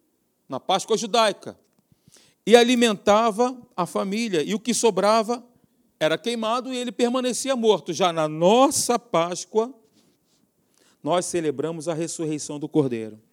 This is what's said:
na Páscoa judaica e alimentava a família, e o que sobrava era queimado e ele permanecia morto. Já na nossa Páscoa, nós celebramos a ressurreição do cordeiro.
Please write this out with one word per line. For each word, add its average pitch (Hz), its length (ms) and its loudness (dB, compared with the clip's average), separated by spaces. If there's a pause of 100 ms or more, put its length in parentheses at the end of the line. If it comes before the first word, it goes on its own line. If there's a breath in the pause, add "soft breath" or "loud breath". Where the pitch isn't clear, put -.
(460)
na 131 140 -10
Páscoa 190 360 -2
judaica 208 640 -2 (880 soft breath)
e 208 80 6
alimentava 233 1000 4 (180)
a 175 120 -4
família, 202 560 -4
e 180 120 -4
o 208 60 -4
que 226 140 -2
sobrava 220 680 0 (560)
era 156 200 0
queimado 226 520 -4
e 254 60 -6
ele 247 160 -6
permanecia 254 640 -2
morto. 214 380 0
Já 170 180 2
na 156 160 0
nossa 233 680 4
Páscoa, 180 760 -2 (1300)
nós 175 220 -2
celebramos 160 640 -6
a 165 60 -4
ressurreição 156 640 -8
do 147 100 -10
cordeiro. 113 500 -2 (140)